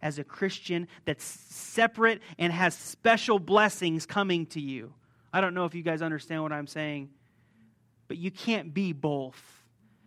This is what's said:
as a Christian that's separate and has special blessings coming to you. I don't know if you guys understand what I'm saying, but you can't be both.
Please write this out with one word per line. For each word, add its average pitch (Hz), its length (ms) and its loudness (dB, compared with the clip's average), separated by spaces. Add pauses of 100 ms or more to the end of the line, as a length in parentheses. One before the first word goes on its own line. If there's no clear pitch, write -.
as 147 160 -4
a 143 40 -6
Christian 180 640 -4 (180)
that's - 180 -4
separate 226 1000 0 (160)
and 175 160 0
has 175 220 2
special 226 640 4
blessings 180 680 4
coming 185 420 0
to 160 140 -8
you. 135 320 -8 (380)
I 185 100 2
don't 180 140 2
know 180 100 0
if 160 80 -4
you 175 80 -6
guys 160 220 0
understand 156 400 -4
what 156 80 -4
I'm 147 160 -6
saying, 147 420 -6 (960)
but - 120 -8
you 175 100 -2
can't 190 460 -4
be 185 180 0
both. 139 680 -4 (420)